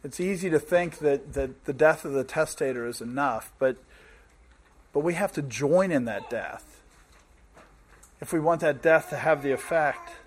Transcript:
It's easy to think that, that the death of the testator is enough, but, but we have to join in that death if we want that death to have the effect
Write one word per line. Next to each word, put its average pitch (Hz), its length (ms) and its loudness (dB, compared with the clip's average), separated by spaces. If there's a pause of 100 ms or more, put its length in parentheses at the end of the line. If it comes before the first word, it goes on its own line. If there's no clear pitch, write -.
It's 143 160 -12
easy 185 300 -2
to 156 100 4
think 175 400 0
that, 143 340 0
that 135 320 -6
the 143 80 -4
death 156 300 4
of 143 100 -6
the 131 100 0
testator 131 640 -4
is 120 120 -8
enough, 123 600 -4
but, 131 180 2 (1120)
but 147 100 2
we 170 120 0
have 190 200 -2
to 156 80 -4
join 143 500 2
in 127 140 2
that 101 240 -6
death - 520 -8 (1400)
if 151 140 -8
we 165 60 2
want 160 220 2
that 147 200 0
death 160 300 6
to 143 60 -6
have 143 260 2
the 139 80 0
effect 151 600 0 (160)